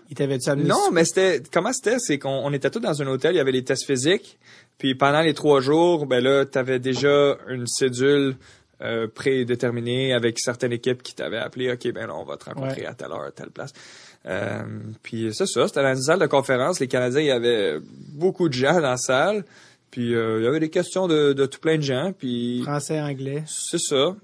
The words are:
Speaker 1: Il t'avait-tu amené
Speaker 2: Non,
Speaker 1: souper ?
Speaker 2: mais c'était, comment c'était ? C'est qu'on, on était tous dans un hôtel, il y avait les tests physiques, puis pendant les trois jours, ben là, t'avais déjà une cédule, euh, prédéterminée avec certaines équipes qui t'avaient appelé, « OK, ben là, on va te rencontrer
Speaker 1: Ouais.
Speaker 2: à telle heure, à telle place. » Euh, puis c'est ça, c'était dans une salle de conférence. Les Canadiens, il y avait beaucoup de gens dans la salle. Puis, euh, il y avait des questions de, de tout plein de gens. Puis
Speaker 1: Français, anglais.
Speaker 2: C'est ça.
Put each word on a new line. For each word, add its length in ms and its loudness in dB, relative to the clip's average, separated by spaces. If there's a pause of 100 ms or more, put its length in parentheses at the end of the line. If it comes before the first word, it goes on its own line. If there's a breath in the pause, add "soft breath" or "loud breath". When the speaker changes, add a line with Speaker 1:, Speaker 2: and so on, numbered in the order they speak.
Speaker 1:
Il 60 -14
t'avait-tu 340 -2
amené 180 0
Speaker 2:
Non, 80 4
Speaker 1:
souper ? 200 2
Speaker 2:
mais 100 6
c'était, 380 2 (100)
comment 200 0
c'était ? 260 0
C'est 180 -2
qu'on, 120 -6
on 240 -4
était 180 0
tous 80 -6
dans 220 -2
un 60 -4
hôtel, 280 0
il 20 4
y 40 4
avait 100 2
les 120 0
tests 220 -2
physiques, 540 0 (400 soft breath)
puis 160 -2
pendant 260 4
les 140 2
trois 260 4
jours, 460 4
ben 160 2
là, 220 4
t'avais 340 -2
déjà 580 2 (120)
une 180 -6
cédule, 720 2 (440 soft breath)
euh, 260 -4
prédéterminée 1040 -2
avec 260 0
certaines 340 -2
équipes 300 -2
qui 120 -14
t'avaient 220 -6
appelé, « 360 -4
OK, 200 -4
ben 140 -8
là, 80 -10
on 100 -10
va 120 -10
te 80 -20
rencontrer 360 -8
Speaker 1:
Ouais. 60 -8
Speaker 2:
à 60 -10
telle 180 -12
heure, 120 -8
à 80 -10
telle 200 -16
place. » 200 -14 (560 loud breath)
Euh, 360 -4 (400)
puis 300 -4
c'est 120 -2
ça, 220 2
c'était 160 0
dans 120 4
une 60 -4
salle 180 4
de 60 4
conférence. 540 2
Les 80 0
Canadiens, 340 0
il 60 2
y 40 4
avait 460 2 (360)
beaucoup 360 0
de 60 -2
gens 180 2
dans 80 4
la 160 0
salle. 480 0 (460 soft breath)
Puis, 240 -2
euh, 240 0
il 60 0
y 20 4
avait 120 0
des 120 -2
questions 360 -2
de, 260 4
de 120 2
tout 140 -10
plein 180 2
de 60 0
gens. 340 -2
Puis 460 -4
Speaker 1:
Français, 360 -4
anglais. 460 -6
Speaker 2:
C'est 340 -6
ça. 440 0